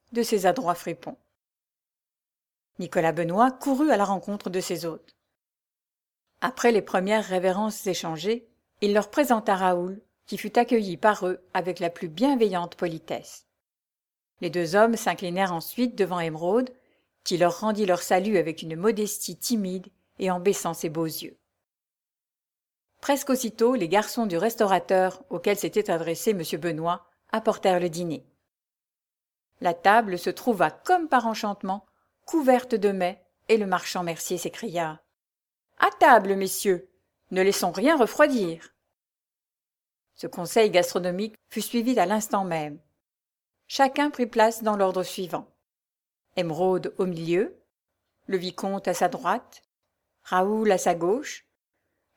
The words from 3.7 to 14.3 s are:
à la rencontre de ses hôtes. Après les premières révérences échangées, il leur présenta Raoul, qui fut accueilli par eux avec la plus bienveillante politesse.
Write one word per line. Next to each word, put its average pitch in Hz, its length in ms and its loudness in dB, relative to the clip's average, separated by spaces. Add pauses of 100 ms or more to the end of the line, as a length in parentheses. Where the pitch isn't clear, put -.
à 233 60 4
la 202 80 2
rencontre 196 460 -4
de 185 100 -2
ses 170 240 -6
hôtes. - 320 -10 (1300)
Après 247 280 0
les 208 120 2
premières 202 420 0
révérences 190 600 -2
échangées, 180 600 -4 (360)
il 208 100 2
leur 202 160 2
présenta 226 480 2
Raoul, 185 460 0 (240)
qui 208 100 -8
fut 214 220 -4
accueilli 226 400 2
par 208 280 0
eux 180 160 -4 (120)
avec 180 260 -4
la 175 80 -2
plus 175 200 -10
bienveillante 190 680 0
politesse. 160 720 -8 (960)